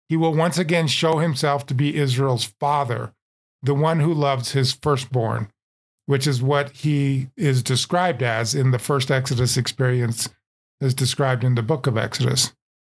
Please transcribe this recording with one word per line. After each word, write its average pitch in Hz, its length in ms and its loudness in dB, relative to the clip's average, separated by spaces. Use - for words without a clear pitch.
He 160 100 0
will 165 160 2
once 160 240 0
again 165 300 0
show 160 320 0
himself 143 480 0
to 147 60 -4
be 143 220 0
Israel's 131 640 0
father, 127 540 -2
the 135 100 2
one 156 280 2
who 165 120 2
loves 139 380 0
his 131 220 2
firstborn, 117 760 -2
which 139 220 0
is 131 140 0
what 139 300 0
he 139 680 0
is 135 260 2
described 160 580 -2
as 113 320 0
in 131 180 2
the 127 80 0
first 139 300 -2
Exodus 131 460 0
experience, 123 720 -2
as 135 120 2
described 127 520 0
in 127 100 2
the 117 80 0
book 127 240 -2
of 113 100 0
Exodus. 123 560 0